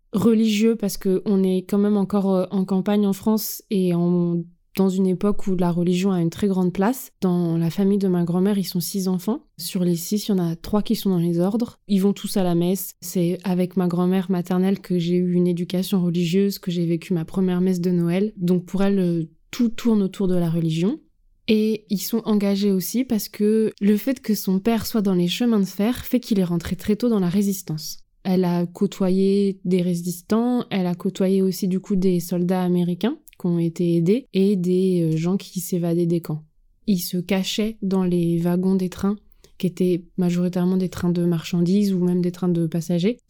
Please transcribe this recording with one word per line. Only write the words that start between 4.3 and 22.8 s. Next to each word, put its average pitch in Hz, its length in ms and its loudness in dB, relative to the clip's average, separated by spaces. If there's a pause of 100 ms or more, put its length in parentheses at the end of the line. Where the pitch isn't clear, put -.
dans 190 140 2
une 190 160 0
époque 190 400 0
où 190 100 0
la 175 140 0
religion 180 420 0
a 180 80 0
une 165 120 0
très 208 160 -2
grande 185 260 0
place. 208 380 -2 (100)
Dans 175 340 0
la 165 140 0
famille 196 300 0
de 196 80 0
ma 180 160 2
grand-mère, 185 340 2
ils 190 60 0
sont 180 160 -4
six 185 280 -4
enfants. 190 380 -2 (140)
Sur - 240 -4
les 175 120 2
six, 196 320 -4
il - 20 0
y 208 40 2
en 185 60 2
a 165 160 -2
trois - 260 -2
qui 208 140 -2
sont - 160 0
dans 175 80 2
les 170 200 0
ordres. 214 380 -2 (100)
Ils 196 140 2
vont 202 120 2
tous - 220 -8
à 202 60 2
la 175 140 2
messe. 175 460 -2
C'est 180 420 -2
avec 180 340 -2
ma 180 100 2
grand-mère 180 440 0
maternelle 185 480 0
que 180 180 -2
j'ai 175 200 0
eu 180 160 0
une 175 120 4
éducation 180 580 0
religieuse, 180 540 0
que - 140 -6
j'ai 170 160 0
vécu 170 260 -2
ma 165 120 -2
première 180 360 0
messe 185 180 2
de 180 120 0
Noël. 180 460 0
Donc 180 280 0
pour 190 160 -2
elle, 196 160 2
euh, 170 320 0 (220)
tout 240 180 0
tourne 220 320 2
autour 190 260 -2
de 185 60 2
la 175 160 2
religion. 165 500 0 (480)
Et 220 420 0
ils 202 80 0
sont - 280 -4
engagés 202 460 2
aussi 190 320 0